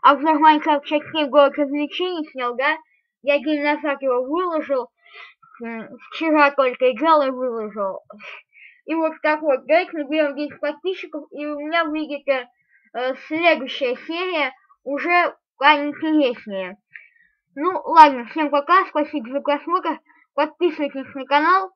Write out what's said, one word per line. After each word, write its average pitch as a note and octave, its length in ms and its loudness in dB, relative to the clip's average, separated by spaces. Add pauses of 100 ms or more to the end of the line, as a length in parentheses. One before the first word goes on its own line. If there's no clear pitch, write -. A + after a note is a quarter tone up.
обзор C#4+ 360 4
Майнкрафт D4+ 480 4
часть D4+ 260 -2
семь, D4+ 160 -2
город C#4+ 280 6
развлечений D4 720 -4
снял, B3 260 -6
да? D4 200 0 (460)
Я C#4+ 160 0
день D4 240 -2
назад D4 400 -2
его B3+ 220 0
выложил, D4 640 -4 (760)
м, A3+ 260 -12 (220)
вчера D4+ 400 2
только C4 400 0
играл D4+ 320 2
и C4+ 80 0
выложил. A3 680 -6 (840)
И D4+ 100 -6
вот D#4+ 180 0 (100)
так D4+ 200 0
вот, C#4 240 0
давайте E4+ 300 2
наберем D4 380 -2
десять D4 240 -8
подписчиков, D4+ 720 -8
и D4 160 -10
у D4 140 -8
меня D#4+ 240 -2
выйдет, D4+ 440 -8
э, B3+ 180 -2 (480)
э, B3+ 200 -4 (120)
следующая C#4 680 -2 (100)
серия, E4 460 -4 (300)
уже D4 540 0 (220)
поинтереснее. C#4 1200 0 (760)
Ну, D#4+ 300 -2
ладно, C#4+ 420 6
всем D4 240 -2
пока, D#4 360 2
спасибо D4 440 -4
за C#4 100 -4
просмотр, D#4 600 -2 (340)
подписывайтесь D4+ 800 -2
на C4+ 120 -10
канал E4+ 500 2